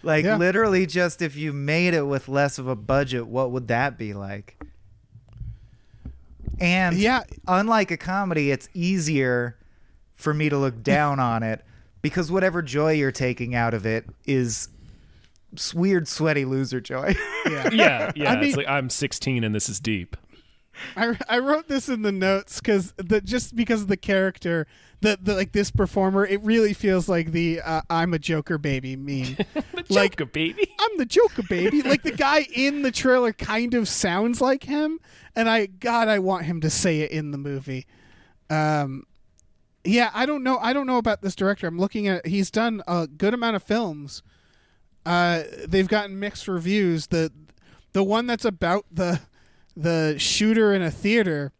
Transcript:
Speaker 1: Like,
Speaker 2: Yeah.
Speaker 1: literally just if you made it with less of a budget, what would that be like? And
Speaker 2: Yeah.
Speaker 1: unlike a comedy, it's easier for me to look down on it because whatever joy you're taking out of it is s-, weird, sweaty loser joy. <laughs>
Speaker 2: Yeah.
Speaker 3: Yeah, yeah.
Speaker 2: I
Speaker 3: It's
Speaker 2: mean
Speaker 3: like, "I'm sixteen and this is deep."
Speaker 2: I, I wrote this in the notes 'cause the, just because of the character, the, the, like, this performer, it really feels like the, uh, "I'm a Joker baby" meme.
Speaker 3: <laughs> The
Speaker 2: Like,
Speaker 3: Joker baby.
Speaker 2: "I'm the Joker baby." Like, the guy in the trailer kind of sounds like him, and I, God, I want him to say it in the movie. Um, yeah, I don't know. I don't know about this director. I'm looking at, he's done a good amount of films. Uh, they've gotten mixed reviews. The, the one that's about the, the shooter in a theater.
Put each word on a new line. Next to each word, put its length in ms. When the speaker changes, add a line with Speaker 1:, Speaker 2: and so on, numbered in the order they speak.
Speaker 1:
Like, 240
Speaker 2:
Yeah. 100
Speaker 1:
literally 500
just 360
if 140
you 180
made 400
it 120
with 220
less 300
of 100
a 80
budget, 500
what 260
would 160
that 280
be 160
like? 460
And 380
Speaker 2:
Yeah. 240
Speaker 1:
unlike 420
a 60
comedy, 540
it's 240
easier 840
for 200
me 140
to 100
look 240
down 360
on 240
it 220
because 280
whatever 320
joy 300
you're 200
taking 420
out 200
of 120
it 180
is 420
s-, 180
weird, 320
sweaty 380
loser 360
joy. 400
<laughs> 40
Speaker 2:
Yeah. 300
Speaker 3:
Yeah, 420
yeah. 140
Speaker 2:
I 60
Speaker 3:
It's 60
Speaker 2:
mean 140
Speaker 3:
like, 120
"I'm 200
sixteen 560
and 100
this 140
is 100
deep." 380
Speaker 2:
I, 180
I 120
wrote 280
this 220
in 100
the 100
notes 480
'cause 380
the, 240
just 340
because 280
of 60
the 100
character, 680
the, 180
the, 140
like, 180
this 180
performer, 540
it 180
really 300
feels 340
like 260
the, 280
uh, 300
"I'm 240
a 40
Joker 380
baby" 400
meme. 440
Speaker 3:
<laughs> 140
The 160
Speaker 2:
Like, 220
Speaker 3:
Joker 120
baby. 420
Speaker 2:
"I'm 160
the 80
Joker 380
baby." 400
Like, 200
the 100
guy 420
in 260
the 100
trailer 440
kind 400
of 120
sounds 540
like 240
him, 340
and 140
I, 160
God, 420
I 120
want 260
him 160
to 80
say 300
it 100
in 200
the 80
movie. 480
Um, 560
yeah, 300
I 100
don't 180
know. 200
I 100
don't 140
know 100
about 240
this 140
director. 320
I'm 120
looking 300
at, 180
he's 240
done 380
a 180
good 280
amount 220
of 60
films. 600
Uh, 380
they've 200
gotten 300
mixed 300
reviews. 600
The, 220
the 100
one 240
that's 200
about 440
the, 300
the 420
shooter 540
in 100
a 80
theater. 680